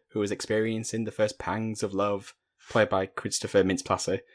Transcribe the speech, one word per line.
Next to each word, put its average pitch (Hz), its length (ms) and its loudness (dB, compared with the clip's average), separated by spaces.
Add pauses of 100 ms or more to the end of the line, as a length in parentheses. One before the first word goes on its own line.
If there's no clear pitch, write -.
(120)
who 107 100 0
is 101 80 0
experiencing 110 720 -2
the 107 80 -4
first 107 260 0
pangs 110 460 -4
of 98 100 -4
love, 98 400 -2 (380)
played 107 180 4
by 98 180 2
Christopher - 580 2
Mintz-Plasse, 95 560 0 (140)